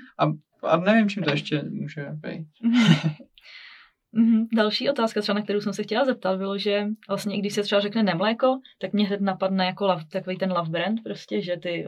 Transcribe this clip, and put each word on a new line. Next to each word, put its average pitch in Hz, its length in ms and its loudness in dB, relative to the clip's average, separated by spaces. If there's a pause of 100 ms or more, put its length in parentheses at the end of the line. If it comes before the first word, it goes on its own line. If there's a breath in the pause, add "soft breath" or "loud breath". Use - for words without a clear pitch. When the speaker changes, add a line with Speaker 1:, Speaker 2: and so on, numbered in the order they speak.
(180 loud breath)
Speaker 1:
a, 151 80 4 (420)
a 160 80 6
nevím, 208 320 4
čím 190 140 -4
to 147 80 0
ještě 147 400 -2
může 147 420 -8
být. 156 340 -10 (160)
Speaker 2:
Mhm. 208 480 4 (1000 loud breath)
Mhm. 226 340 4 (100)
Další 214 340 2
otázka, 226 300 0
třeba 202 180 0
na 208 60 0
kterou 202 160 0
jsem 202 120 -2
se 208 100 -4
chtěla 220 220 0
zeptat, 190 340 0
bylo, 196 200 -4
že 202 260 0 (240)
vlastně 196 280 -4
i - 40 -2
když 202 140 -4
se 208 80 0
třeba 202 180 2
řekne 208 220 0
Nemléko, 220 560 2 (220 soft breath)
tak 190 120 -6
mě 202 140 2
hned 196 140 -2
napadne 190 460 0
jako 185 200 -2
love, 175 160 2 (100)
takový 185 240 -6
ten 185 160 -2
love 170 180 -2
brand 185 340 -2
prostě, 208 380 -6
že 175 140 -4
ty 170 320 -6